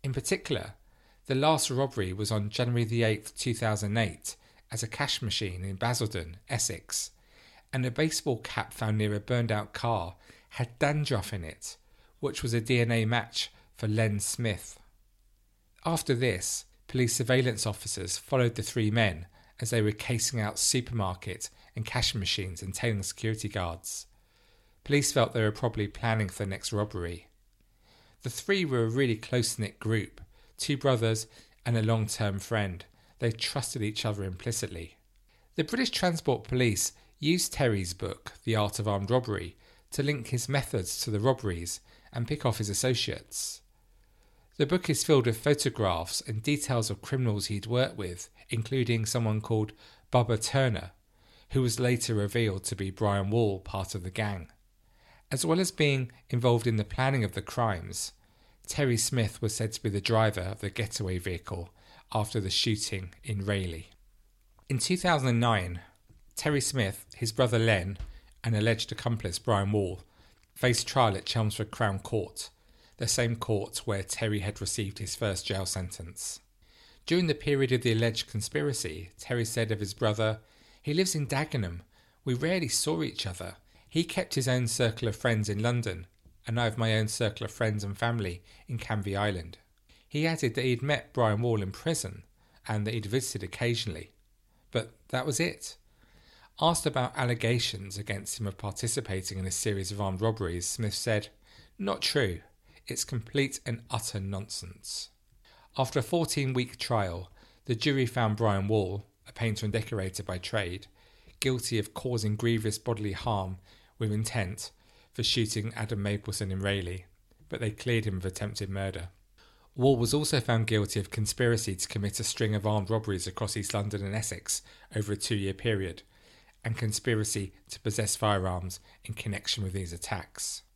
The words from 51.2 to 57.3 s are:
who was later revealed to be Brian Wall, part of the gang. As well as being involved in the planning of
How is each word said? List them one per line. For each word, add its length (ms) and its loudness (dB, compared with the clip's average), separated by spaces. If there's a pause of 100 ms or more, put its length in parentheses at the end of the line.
who 120 2
was 180 0
later 340 2
revealed 500 2
to 120 -4
be 140 -2
Brian 400 2
Wall, 300 4
part 340 -4
of 80 -6
the 80 -6
gang. 400 -4 (840)
As 140 -2
well 140 4
as 100 2
being 420 2 (160)
involved 380 4
in 100 4
the 80 2
planning 400 2
of 80 -2